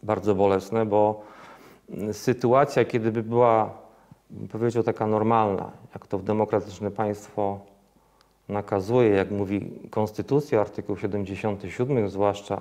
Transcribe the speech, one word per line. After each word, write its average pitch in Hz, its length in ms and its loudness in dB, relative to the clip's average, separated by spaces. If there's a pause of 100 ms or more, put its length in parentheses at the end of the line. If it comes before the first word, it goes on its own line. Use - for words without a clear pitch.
Bardzo 101 320 0
bolesne, 98 500 2
bo, 107 360 2 (680)
mm, 107 240 -6
sytuacja, 127 720 2
kiedy 113 260 0
by 113 120 -2
była, 113 460 4 (600)
bym 104 180 -12
powiedział, 113 360 -2
taka 113 240 -2
normalna, 107 640 2 (220)
jak - 140 -16
to 101 100 -4
w 92 60 -8
demokratyczne 104 680 -2
państwo 104 680 -4 (920)
nakazuje, 104 600 2
jak 98 220 2
mówi 101 400 -2 (180)
konstytucja, 117 720 0
artykuł 101 360 -6
siedemdziesiąty 98 720 -6
siódmy 123 380 0
zwłaszcza, 98 520 0